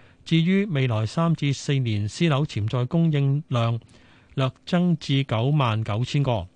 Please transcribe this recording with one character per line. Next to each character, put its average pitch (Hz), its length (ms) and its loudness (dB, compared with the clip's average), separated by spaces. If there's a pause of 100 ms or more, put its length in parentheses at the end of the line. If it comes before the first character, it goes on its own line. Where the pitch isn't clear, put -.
(260)
至 165 120 2
於 190 280 2
未 139 220 0
來 110 180 0
三 165 300 0
至 143 180 -2
四 143 220 -2
年 107 340 -2
私 170 180 -2
樓 143 180 2
潛 107 220 -4
在 123 180 -2
供 165 260 2
應 139 380 0
量 117 300 0 (540)
略 131 180 0 (140)
增 175 320 2
至 139 280 0
九 117 240 0
萬 120 340 2
九 110 200 -2
千 143 200 -2
個。 110 320 -2